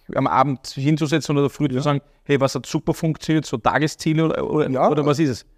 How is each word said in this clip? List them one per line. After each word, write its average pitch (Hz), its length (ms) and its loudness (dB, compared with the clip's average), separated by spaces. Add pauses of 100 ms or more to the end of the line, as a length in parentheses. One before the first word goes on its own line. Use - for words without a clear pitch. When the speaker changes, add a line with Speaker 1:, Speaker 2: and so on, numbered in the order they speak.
(160)
Speaker 1:
am 131 120 0
Abend 131 400 0
hinzusetzen 147 720 0
oder 143 120 2
früh 147 180 -2
zu 127 80 -2
Speaker 2:
Ja. 127 60 -2
Speaker 1:
sagen, 143 200 0 (220)
„Hey, 143 160 2
was 135 160 0
hat 123 100 -6
super - 280 -2
funktioniert“, 156 520 -2
so 131 120 -6
Tagesziele 151 680 0
oder, - 240 -2
oder, 151 200 0
Speaker 2:
Ja. 135 200 2
Speaker 1:
oder 147 160 0
was 147 140 2
ist 151 100 2
es? 110 160 -6 (120)